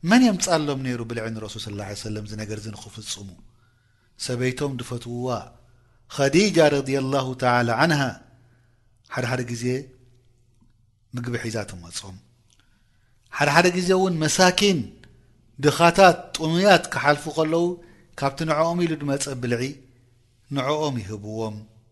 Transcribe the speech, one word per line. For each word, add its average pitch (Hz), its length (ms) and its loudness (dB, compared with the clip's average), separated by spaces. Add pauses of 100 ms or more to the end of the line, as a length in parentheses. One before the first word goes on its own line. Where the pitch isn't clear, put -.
መን 214 200 6
የምጻሎም 160 580 2
ነይሩ 127 220 -4
ብልዒ 113 240 -6
ንረሱል 110 340 -10
ሰለላሁ 104 240 -10
ዐለይሂ 101 100 -10
ወሰለም 107 280 -8
እዚ 104 120 -12
ነገር 107 220 -8
እዚ 104 120 -12
ንኽፍጽሙ? 104 580 -14 (920)
ሰበይቶም 127 560 -4
ድፈትውዋ 120 520 -8 (840)
ኸዲጃ 160 460 4 (120)
ረድየላሁ 135 580 -2 (100)
ተዓላ 123 380 2
ዐንሃ 147 260 2 (1080)
ሓደ 123 160 -4
ሓደ 127 180 -4
ግዜ 117 220 -8 (1500)
ምግቢ 120 260 -6
ሒዛ 113 260 -6
ትመጾም፣ 92 500 -14 (1160)
ሓደ 147 160 2
ሓደ 170 200 6
ግዜ 175 220 -2
እውን 185 260 2
መሳኪን 180 600 4 (800)
ድኻታት 170 580 6 (140)
ጥሙያት 170 560 4
ክሓልፉ 143 440 0
ከለዉ 160 340 0 (520)
ካብቲ 139 280 -4
ንዕኦም 160 340 0
ኢሉ 170 160 0
ድመጸ 143 300 -4 (100)
ብልዒ 120 280 -4 (840)
ንዕኦም 139 480 -2
ይህብዎም 107 580 -8 (360)